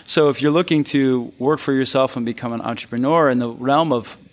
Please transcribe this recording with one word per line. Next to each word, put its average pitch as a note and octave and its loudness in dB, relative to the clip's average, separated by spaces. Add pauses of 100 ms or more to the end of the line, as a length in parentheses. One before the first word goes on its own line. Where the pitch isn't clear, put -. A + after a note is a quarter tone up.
So D3+ 2
if C3 -2
you're D3 2
looking D#3+ 2
to C3 0
work C#3+ 0
for - -2
yourself C3 0
and A#2+ -4
become A#2 -6
an A2+ -6
entrepreneur C3 0
in B2 0
the A#2+ -2
realm C#3 0
of A#2+ -4 (160)